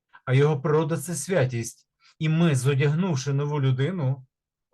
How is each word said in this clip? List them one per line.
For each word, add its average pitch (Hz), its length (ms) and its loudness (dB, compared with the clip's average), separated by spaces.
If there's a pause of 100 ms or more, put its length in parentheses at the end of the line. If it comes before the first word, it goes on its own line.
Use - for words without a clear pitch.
(240)
а 127 100 0
його 143 260 4
природа — 160 380 0
це 170 160 -8
святість. 127 760 -4 (300)
І 156 100 -2
ми, 160 280 2
зодягнувши 143 760 0
нову 147 280 -2
людину, 135 680 -2 (480)